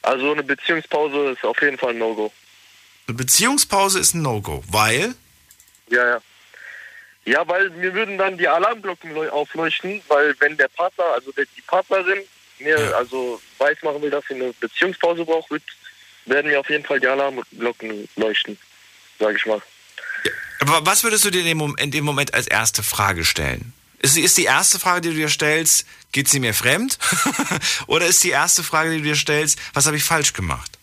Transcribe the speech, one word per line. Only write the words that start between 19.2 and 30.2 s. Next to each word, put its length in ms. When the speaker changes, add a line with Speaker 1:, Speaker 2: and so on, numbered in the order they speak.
Speaker 1:
ich 80
mal. 160
Speaker 2:
Ja, 60
aber 260
was 180
würdest 220
du 40
dir 100
in 60
dem 120
Mom-, 180
in 140
dem 140
Moment 280
als 140
erste 360
Frage 440
stellen? 480
Ist, 160
ist 220
die 60
erste 340
Frage, 240
die 80
du 60
dir 120
stellst, 580
geht 160
sie 120
mir 140
fremd? 440
<laughs> 460
Oder 180
ist 180
die 60
erste 320
Frage, 300
die 60
du 40
dir 140
stellst, 420
was 120
habe 120
ich 60
falsch 280